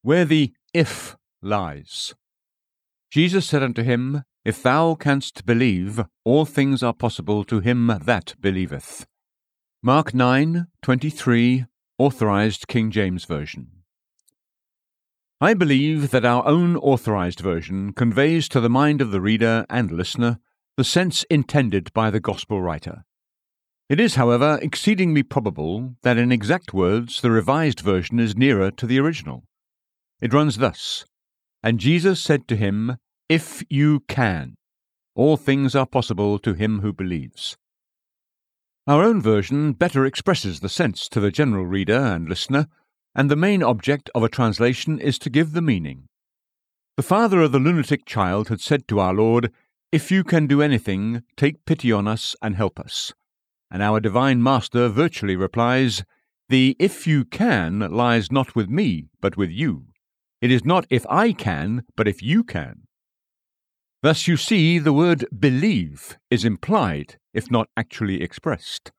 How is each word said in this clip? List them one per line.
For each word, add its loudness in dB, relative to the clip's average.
Where 2
the 0
if -2
lies. -6
Jesus 2
said 0
unto -2
him, -2
"If -4
thou 2
canst -2
believe, 0
all 2
things 0
are 0
possible -2
to -2
him 2
that -2
believeth." -4
Mark 2
nine 2
twenty-three, 0
Authorized 0
King -2
James -2
Version. -10
I 4
believe 2
that 2
our 2
own 2
Authorized 0
Version -4
conveys 2
to 0
the 2
mind 2
of -2
the -2
reader 2
and -2
listener -2
the 2
sense 0
intended 0
by 0
the -2
Gospel -4
writer. -8
It 2
is, 2
however, 4
exceedingly 2
probable -4
that 2
in 2
exact -2
words 0
the 2
Revised 2
Version 0
is 0
nearer 2
to -8
the 0
original. -6
It -2
runs 2
thus, -4
"And -2
Jesus 2
said -2
to -2
him, -4
'If -2
you 0
can, -4
all 4
things 0
are 2
possible -2
to -2
him -2
who -2
believes.'" -8
Our 4
own 4
version 0
better 0
expresses -2
the -6
sense -4
to -2
the 0
general 0
reader 0
and -2
listener, -2
and 0
the 4
main 2
object -2
of 0
a 2
translation 0
is -2
to -8
give 2
the -4
meaning. -4
The -4
father 2
of 4
the 2
lunatic 0
child -2
had -4
said -2
to 0
our 2
Lord, 2
"If 0
you 4
can 2
do 4
anything, -2
take -2
pity 0
on 2
us -4
and -6
help -2
us." -10
And -2
our 2
divine 2
master 2
virtually 0
replies, 0
"The 4
'if 0
you 2
can' -2
lies 0
not 0
with -2
me, -2
but -2
with -2
you. -4
It 2
is 2
not 0
if 0
I 2
can, -4
but 0
if -4
you 0
can." -8
Thus 2
you 2
see 2
the 2
word 4
"believe" 0
is 0
implied, -2
if -6
not -2
actually -4
expressed. -8